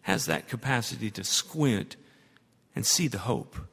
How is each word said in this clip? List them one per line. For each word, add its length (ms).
has 240
that 220
capacity 640
to 120
squint 720
and 100
see 220
the 120
hope. 360